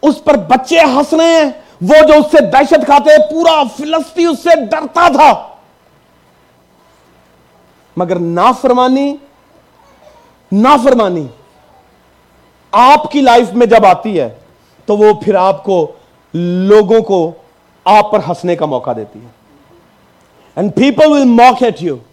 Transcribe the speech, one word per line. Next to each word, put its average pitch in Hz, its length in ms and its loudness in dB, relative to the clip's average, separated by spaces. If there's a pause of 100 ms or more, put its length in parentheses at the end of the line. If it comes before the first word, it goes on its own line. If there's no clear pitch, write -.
اس 285 220 -2
پر 294 120 0
بچے 247 440 -2
ہنس 285 320 0
رہے 320 120 0
ہیں، 330 260 2 (300)
وہ 302 280 4
جو 302 60 6
اس 302 160 4
سے 285 160 2
دہشت 269 400 0
کھاتے، 285 240 2 (200)
پورا 320 320 0 (140)
فلسطین 320 520 -4
اس 320 140 -4
سے 311 220 0
ڈرتا 320 440 -2
تھا۔ 262 400 0 (2500)
مگر 180 220 -6
نافرمانی، 247 1000 -2 (1400)
نافرمانی 226 760 0 (1500)
آپ 285 400 2
کی 285 80 -2
لائف 240 320 2
میں 240 140 0
جب 208 200 2
آتی 185 340 0
ہے 123 80 -4 (580)
تو 208 100 -2
وہ 214 180 4
پھر 208 200 -4
آپ 190 300 -2
کو، 180 280 -4 (420)
لوگوں 190 680 0
کو 185 320 -4 (520)
آپ 208 260 2
پر - 80 -2 (100)
ہنسنے 175 280 -6
کا 156 100 -6
موقع 135 300 -8
دیتی 107 220 -16
ہے۔ 117 80 -20 (1300)
And 196 100 -4 (120)
people 302 340 2
will 269 200 2
mock 240 320 2
at 180 200 -8
you. 139 80 -8 (160)